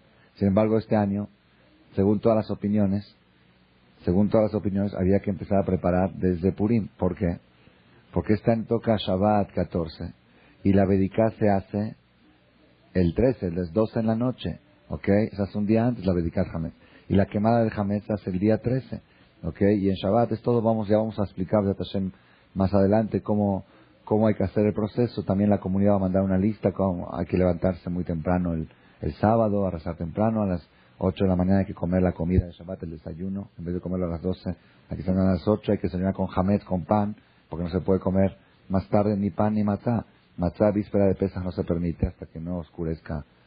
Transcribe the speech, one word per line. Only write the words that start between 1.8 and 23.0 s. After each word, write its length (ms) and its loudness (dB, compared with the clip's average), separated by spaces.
según 260 2
todas 160 4
las 140 -2
opiniones, 640 -2
según 260 2
todas 220 4
las 20 0
opiniones, 400 -2
había 260 2
que 100 -4
empezar 280 -2
a 80 0
preparar 480 0
desde 380 0
Purim. 360 0
¿Por 160 -2
qué? 260 -4
Porque 220 0
esta 200 2
en 100 -2
toca 320 0
Shabbat 560 0
catorce, 600 -6
y 100 4
la 140 4
Bedicá 520 2
se 120 4
hace 460 -2
el 200 2
trece, 340 0
el 240 -6
doce 280 0
en 60 -2
la 100 0
noche, 440 -4
¿ok? 180 -10
Se 60 -4
hace 160 -4
un 80 -2
día 200 4
antes 200 -4
la 80 4
Bedikat 380 -2
Hametz. 220 -8
Y 60 0
la 100 4
quemada 360 2
del 140 0
Hametz 320 -2
se 60 -4
hace 180 -4
el 80 -2
día 200 2
trece, 420 -6
¿ok? 200 -6
Y 260 4
en 60 2
Shabbat 380 0
es 100 -6
todo, 180 0
vamos, 280 0
ya 100 4
vamos 200 -2
a 60 0
explicar, 400 0
Bezrat 220 -2
Hashem, 240 -4
más 200 2
adelante 480 2